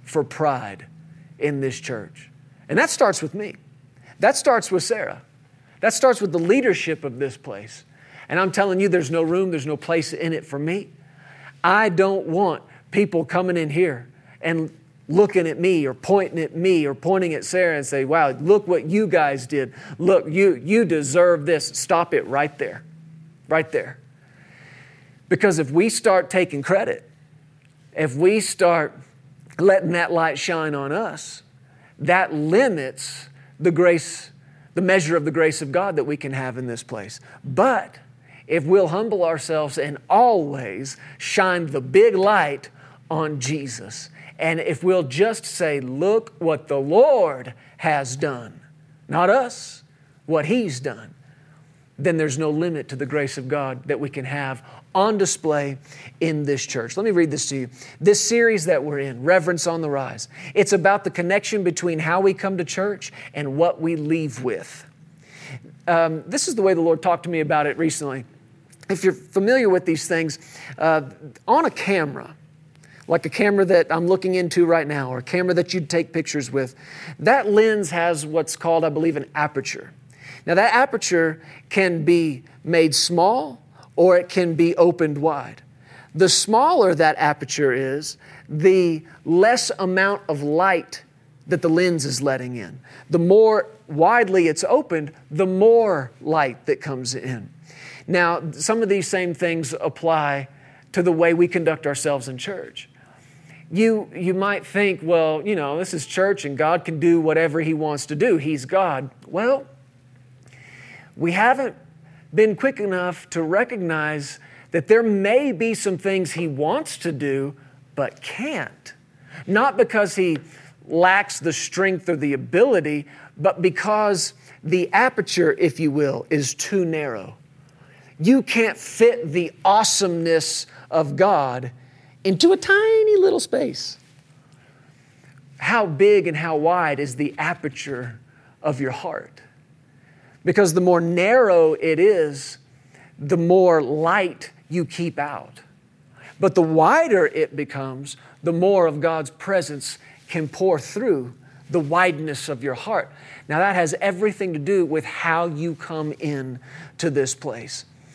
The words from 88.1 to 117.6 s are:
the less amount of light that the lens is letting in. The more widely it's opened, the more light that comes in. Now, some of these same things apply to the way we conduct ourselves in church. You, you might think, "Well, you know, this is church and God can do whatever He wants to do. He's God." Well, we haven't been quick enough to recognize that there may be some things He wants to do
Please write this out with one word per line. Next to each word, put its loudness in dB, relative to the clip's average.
the 2
less 2
amount 0
of -4
light 0
that -2
the 0
lens 2
is -6
letting -4
in. -12
The 2
more 4
widely 2
it's -2
opened, -2
the 0
more 4
light -2
that -2
comes -8
in. -8
Now, 2
some -2
of -2
these 0
same -4
things -4
apply -2
to -2
the 4
way 4
we 4
conduct -2
ourselves -4
in -12
church. -12
You, 2
you -2
might -2
think, 0
"Well, 2
you 0
know, -2
this -6
is -6
church 0
and -6
God 2
can -6
do 4
whatever 0
He -2
wants -4
to -8
do. 2
He's -4
God." -2
Well, -2
we -2
haven't 0
been 4
quick -2
enough -4
to -4
recognize -4
that -2
there 6
may 2
be -2
some -4
things -2
He -4
wants -4
to -6
do -4